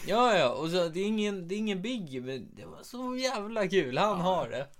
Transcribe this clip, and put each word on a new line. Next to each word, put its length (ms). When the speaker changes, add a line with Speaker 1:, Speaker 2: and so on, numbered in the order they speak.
Speaker 1:
Ja, 320
ja. 100
Och 220
så, 180
det 120
är 60
ingen, 420
det 60
är 40
ingen 240
biggie, 380
men 340
det 120
var 160
så 340
jävla 520
kul. 300
Han 200
Speaker 2:
Ja. 60
Speaker 1:
har 240
det. 200